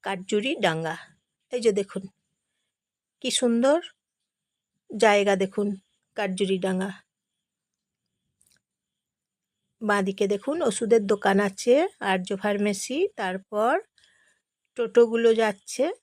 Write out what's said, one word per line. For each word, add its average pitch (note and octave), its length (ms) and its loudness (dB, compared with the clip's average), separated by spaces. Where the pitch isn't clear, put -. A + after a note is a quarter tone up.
কাটজুরি G#3 540 -4
ডাঙ্গা। E3 420 -2
এই B3 100 -4
যে A3 100 4
দেখুন G3 360 -6
কি B3+ 100 -4
সুন্দর B3+ 500 2
জায়গা G#3 380 4
দেখুন G3 400 -4
কাটজুরি F#3+ 420 -2
ডাঙ্গা। F#3+ 340 -2
বাঁদিকে G3+ 460 0
দেখুন C4+ 340 -2
ওষুধের A3 460 0
দোকান G3+ 320 2
আছে, A#3+ 480 2
আর্য F#3+ 380 -2
ফার্মেসি, G#3 680 -2
তারপর G#3+ 760 -2
টোটোগুলো A#3 580 4
যাচ্ছে A3+ 680 -2